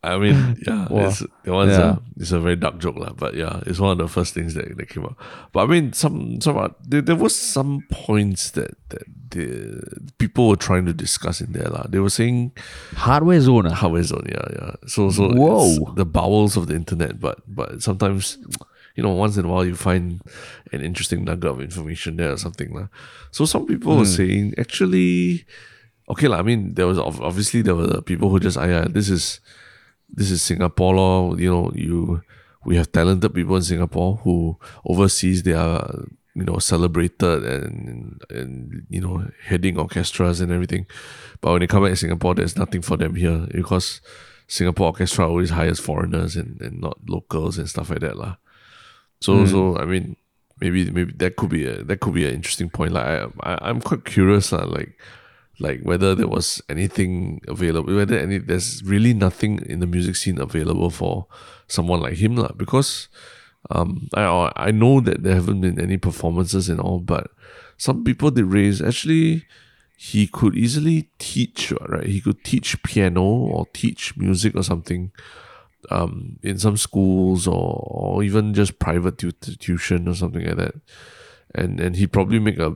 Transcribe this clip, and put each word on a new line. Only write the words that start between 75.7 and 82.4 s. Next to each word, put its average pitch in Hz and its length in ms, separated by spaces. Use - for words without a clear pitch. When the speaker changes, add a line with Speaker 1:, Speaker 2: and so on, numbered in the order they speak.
Speaker 1:
um, 87 520
in 98 160
some 104 200
schools 92 680
or, - 380
or 95 380
even 107 320
just 101 240
private 87 400
tut-, - 420
tuition 87 480
or 87 60
something 87 320
like 82 100
that. 87 180
And, 90 260
and 87 160
he'd 92 160
probably 101 260
make 107 200